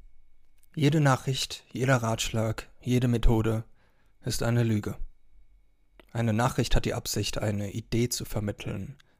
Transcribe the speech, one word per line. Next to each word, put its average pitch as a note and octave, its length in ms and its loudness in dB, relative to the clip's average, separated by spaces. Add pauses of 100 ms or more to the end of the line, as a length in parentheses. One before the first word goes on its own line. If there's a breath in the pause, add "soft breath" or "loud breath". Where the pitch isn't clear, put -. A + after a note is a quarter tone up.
(760)
Jede D3+ 260 2
Nachricht, C3+ 720 0
jeder B2+ 240 2
Ratschlag, A2+ 720 -2 (100)
jede B2 280 2
Methode A2+ 560 4 (560 soft breath)
ist - 220 -4
eine A#2+ 200 2
Lüge. A2 340 0 (1160)
Eine A#2 200 0
Nachricht B2 440 2
hat A2 80 4
die - 100 -2
Absicht, - 440 -4
eine G2+ 340 -4
Idee A2+ 360 -2
zu - 160 -6
vermitteln, G#2 720 -6 (220 soft breath)